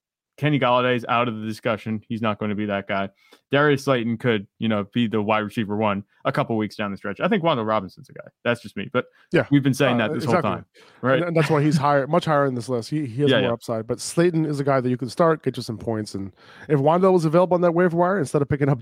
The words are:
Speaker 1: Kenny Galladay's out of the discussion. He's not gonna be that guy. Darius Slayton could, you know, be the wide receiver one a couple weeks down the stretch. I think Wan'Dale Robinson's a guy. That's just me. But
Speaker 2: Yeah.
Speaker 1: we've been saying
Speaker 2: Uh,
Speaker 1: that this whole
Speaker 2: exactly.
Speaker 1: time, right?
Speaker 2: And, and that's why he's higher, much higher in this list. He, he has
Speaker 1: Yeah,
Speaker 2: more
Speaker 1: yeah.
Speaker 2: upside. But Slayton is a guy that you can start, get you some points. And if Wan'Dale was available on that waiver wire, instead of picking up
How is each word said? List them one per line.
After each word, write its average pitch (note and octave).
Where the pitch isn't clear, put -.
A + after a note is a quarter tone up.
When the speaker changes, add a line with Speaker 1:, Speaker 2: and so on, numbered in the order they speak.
Speaker 1:
Kenny D3
Galladay's B2
out A#2+
of A2
the G#2+
discussion. A2
He's A2+
not G#2+
gonna G#2
be G#2
that G2
guy. G2
Darius C#3+
Slayton A#2
could, A2
you A2+
know, G#2+
be A#2+
the G#2+
wide G#2+
receiver G#2
one G#2
a C3+
couple A#2
weeks G#2+
down G#2
the F#2+
stretch. G2+
I F3
think F#3+
Wan'Dale C#3+
Robinson's G#2+
a -
guy. -
That's A#2+
just -
me. G3
But B2
Speaker 2:
Yeah. C#3+
Speaker 1:
we've C#3+
been C3+
saying B2+
Speaker 2:
Uh, A2
Speaker 1:
that -
this A#2+
whole A#2+
Speaker 2:
exactly. A2
Speaker 1:
time, F2
right? C3
Speaker 2:
And, F3
and E3
that's D#3
why D3
he's D3+
higher, C#3+
much E3
higher C#3+
in C3
this A#2+
list. A#2+
He, D3+
he A#2+
has C#3
Speaker 1:
Yeah, A#2+
Speaker 2:
more G2+
Speaker 1:
yeah. A#2
Speaker 2:
upside. A2+
But B2
Slayton E3+
is C#3+
a C#3
guy C3+
that B2+
you B2+
can B2+
start, D#3+
get C3+
you A#2+
some A2
points. G#2+
And G2
if C#3+
Wan'Dale F3+
was F3
available E3+
on F3
that F3
waiver F3
wire, F3+
instead D3
of C#3
picking C#3+
up C3